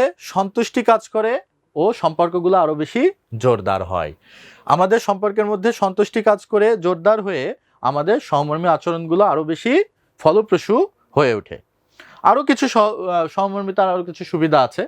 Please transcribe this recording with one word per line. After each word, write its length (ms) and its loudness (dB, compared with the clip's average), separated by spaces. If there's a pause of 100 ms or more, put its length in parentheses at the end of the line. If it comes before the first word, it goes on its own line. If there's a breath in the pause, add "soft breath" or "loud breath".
(320)
সন্তুষ্টি 520 -2
কাজ 260 4
করে 240 -2 (420)
ও 80 0 (100)
সম্পর্কগুলো 640 0
আরো 180 2
বেশি 260 -4 (360)
জোরদার 460 0
হয়। 280 -6 (540 loud breath)
আমাদের 340 2
সম্পর্কের 520 -2
মধ্যে 220 -2
সন্তুষ্টি 480 -2
কাজ 240 2
করে 220 2 (100)
জোরদার 440 0
হয়ে 240 -4 (360)
আমাদের 360 0 (120)
সহমর্মী 380 -2
আচরণগুলো 580 0
আরো 180 0
বেশি 300 -2 (480)
ফলপ্রসূ 540 2 (380)
হয়ে 220 2
ওঠে। 220 -10 (640 loud breath)
আরো 200 4
কিছু 240 0
সহ-, 320 0
আহ, 280 -2
সহমর্মিতার 640 -2
আরো 100 -2
কিছু 220 -14
সুবিধা 360 2
আছে, 260 -2